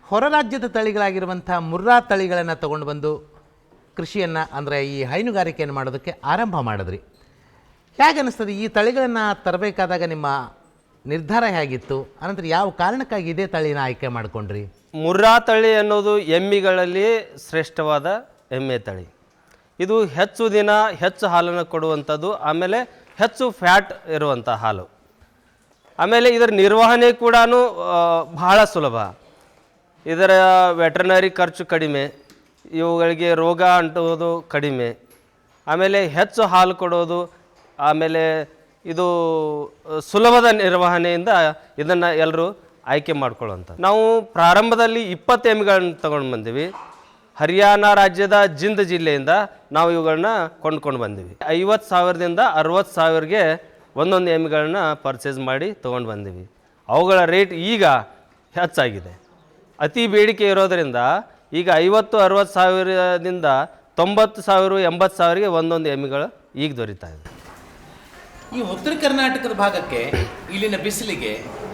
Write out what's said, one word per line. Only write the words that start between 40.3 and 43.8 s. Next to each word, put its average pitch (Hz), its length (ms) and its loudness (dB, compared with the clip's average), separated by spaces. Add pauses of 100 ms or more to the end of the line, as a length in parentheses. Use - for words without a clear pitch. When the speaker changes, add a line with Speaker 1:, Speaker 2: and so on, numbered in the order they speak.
Speaker 2:
ನಿರ್ವಹಣೆಯಿಂದ 180 840 2 (500)
ಇದನ್ನು 170 360 0
ಎಲ್ಲರೂ 160 460 -2 (260)
ಆಯ್ಕೆ 147 260 -2
ಮಾಡ್ಕೊಳ್ಳುವಂಥದ್ದು. 110 680 -6